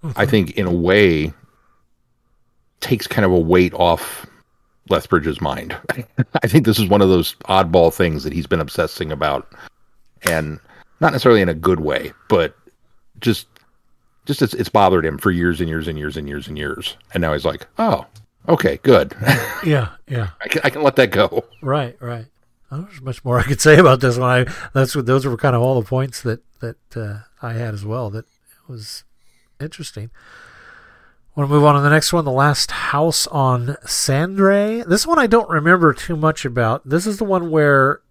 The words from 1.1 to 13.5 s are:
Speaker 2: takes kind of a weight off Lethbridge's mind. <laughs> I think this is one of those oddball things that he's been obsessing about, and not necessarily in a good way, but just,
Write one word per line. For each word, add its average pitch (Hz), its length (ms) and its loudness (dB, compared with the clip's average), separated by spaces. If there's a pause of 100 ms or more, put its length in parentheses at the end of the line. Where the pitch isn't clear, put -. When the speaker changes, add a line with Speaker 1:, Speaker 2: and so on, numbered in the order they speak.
Speaker 2:
takes - 260 -4
kind - 180 0
of 92 80 2
a 90 60 4
weight 87 360 2
off - 520 -2 (640)
Lethbridge's 78 520 -2
mind. - 360 -8 (320)
<laughs> - 340 -4
I - 40 -2
think 113 200 4
this 110 120 2
is 104 100 0
one 101 140 4
of 95 60 4
those 90 260 2 (120)
oddball 87 460 4
things 80 320 -2
that 76 80 -6
he's 78 140 -6
been 87 140 -2
obsessing 78 500 -6
about, 73 420 -4 (720)
and 78 380 -4 (400)
not 160 120 2
necessarily 120 300 4
in 90 60 2
a 82 60 -2
good 80 260 0
way, 73 320 -6 (160)
but 85 260 2 (680)
just, - 260 -2 (800)